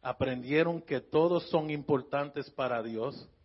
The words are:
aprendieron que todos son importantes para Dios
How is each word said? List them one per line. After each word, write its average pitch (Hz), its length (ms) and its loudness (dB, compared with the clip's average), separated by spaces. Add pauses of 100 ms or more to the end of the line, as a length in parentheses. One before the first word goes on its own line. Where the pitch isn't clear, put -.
aprendieron 131 800 0
que 135 200 -2
todos 165 500 2
son 156 200 0
importantes 143 800 -2
para 123 320 -2
Dios 117 460 -6 (160)